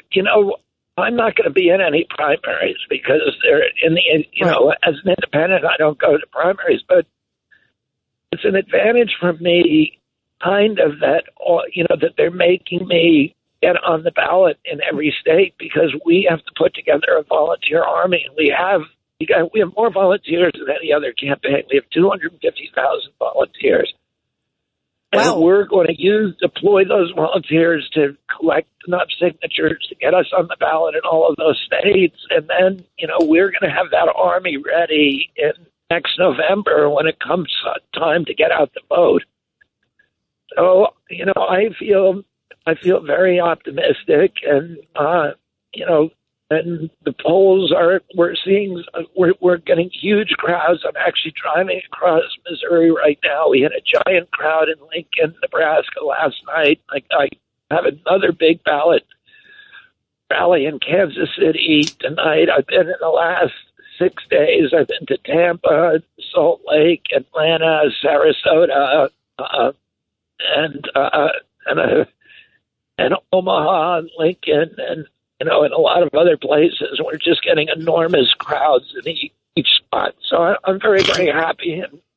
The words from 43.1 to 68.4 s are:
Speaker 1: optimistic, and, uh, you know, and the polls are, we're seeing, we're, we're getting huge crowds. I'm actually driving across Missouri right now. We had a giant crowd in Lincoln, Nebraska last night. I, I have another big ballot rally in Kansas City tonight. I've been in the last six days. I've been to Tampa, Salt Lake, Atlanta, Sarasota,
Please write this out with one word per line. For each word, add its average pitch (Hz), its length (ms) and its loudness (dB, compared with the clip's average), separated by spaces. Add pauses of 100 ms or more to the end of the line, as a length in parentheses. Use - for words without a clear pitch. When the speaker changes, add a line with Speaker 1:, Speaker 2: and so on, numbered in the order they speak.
Speaker 1:
optimistic, 156 960 0 (100)
and, 147 320 -2 (180)
uh, 151 340 0 (440)
you - 100 -14
know, 160 260 2 (400)
and 160 400 -4 (140)
the 139 80 -4
polls 190 600 2
are, 175 300 2 (120)
we're 175 200 0 (100)
seeing, 190 380 -2 (340)
we're, 185 240 4
we're 180 160 2
getting 170 340 0
huge 208 460 -2
crowds. 170 500 0
I'm - 100 -8
actually 165 360 -4 (100)
driving 180 440 -2
across 165 360 0 (260)
Missouri 165 420 2
right 151 340 2
now. 151 240 0
We 135 140 4
had 156 100 0
a - 80 -6 (240)
giant 180 260 0
crowd 156 380 0
in 160 60 -4 (180)
Lincoln, 165 480 -4
Nebraska 156 640 -2
last 143 320 -2 (100)
night. 151 340 0 (100)
I, 139 120 -8 (160)
I 139 100 0 (420)
have 165 160 0
another 175 460 -2
big 160 300 0
ballot 147 420 0 (1300)
rally 170 360 0
in 147 120 -6
Kansas 160 600 -2
City 160 440 2 (180)
tonight. 160 540 0
I've 143 120 0
been - 220 2
in 180 120 -6
the 165 80 -2
last 165 440 0 (460)
six - 320 -4
days. - 480 2
I've 139 100 0
been - 180 -10
to 135 180 -4
Tampa, 165 800 0 (320)
Salt 165 320 2
Lake, 156 400 2 (100)
Atlanta, 160 680 0 (200)
Sarasota, 147 1040 2 (300)